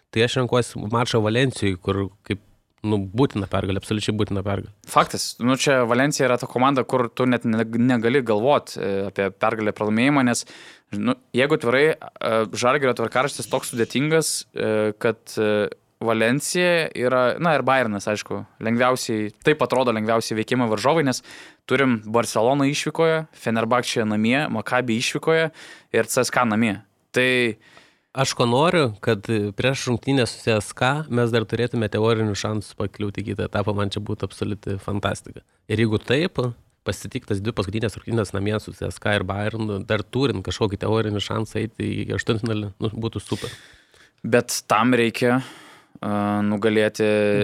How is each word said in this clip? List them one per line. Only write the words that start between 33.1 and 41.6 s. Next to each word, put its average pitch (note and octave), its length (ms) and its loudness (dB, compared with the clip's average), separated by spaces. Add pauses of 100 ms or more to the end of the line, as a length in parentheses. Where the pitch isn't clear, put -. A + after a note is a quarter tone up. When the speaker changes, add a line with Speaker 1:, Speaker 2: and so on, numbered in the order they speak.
Speaker 1:
į G#2 60 -8
kitą G2+ 180 -4
etapą, G#2 300 -2
man G2+ 180 -2
čia G#2 80 -4
būtų G#2 240 -6
absoliuti G2+ 560 -6
fantastika. - 640 -4 (240)
Ir G#2+ 160 0
jeigu G#2+ 180 0
taip, D#3 380 0 (480)
pasitik - 400 -8
tas G2 160 -2
dvi A#2 100 -2
paskutinės G#2+ 460 -2
rungtynės A2 340 -2
namie G#2 300 -2
su F#2+ 80 -14
C F#2+ 160 -8
S F#2+ 100 -10
K G#2 220 2
ir F#2 80 -6
Bayernu, G#2 580 -4
dar G#2 160 0
turint A#2 440 -2
kažkokį G2 360 -2
teorinį G#2 400 0
šansą G#2+ 380 -4